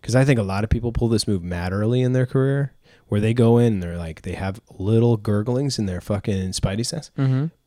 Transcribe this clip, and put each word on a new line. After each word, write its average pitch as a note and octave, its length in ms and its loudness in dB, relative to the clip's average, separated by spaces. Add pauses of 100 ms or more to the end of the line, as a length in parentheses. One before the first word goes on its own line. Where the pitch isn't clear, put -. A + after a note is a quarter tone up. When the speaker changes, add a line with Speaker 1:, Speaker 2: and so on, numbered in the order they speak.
Speaker 1:
'cause A2 140 -4
I C3 100 6
think C3+ 140 4
a G#2+ 40 0
lot G2 220 -2
of G#2 60 -4
people A#2 220 0
pull A#2 160 0
this A2+ 200 0
move F#2+ 140 0
mad F2 300 -4
early A2 300 0
in B2+ 100 0
their B2+ 140 2
career, C#3 480 -2 (340)
where G#2 120 0
they A2 140 2
go A#2 240 6
in A#2 160 4
and F#2 80 -4
they're F2 160 -6
like, E2 240 -10
they F2+ 120 -8
have F#2+ 260 -6 (100)
little A2+ 480 2
gurglings B2 600 -2
in G#2+ 80 -2
their F#2 140 -4
fucking G2 500 -2
spidey G2+ 340 -4
sense. - 320 -8
Speaker 2:
Mm-hmm. C3+ 300 0 (200)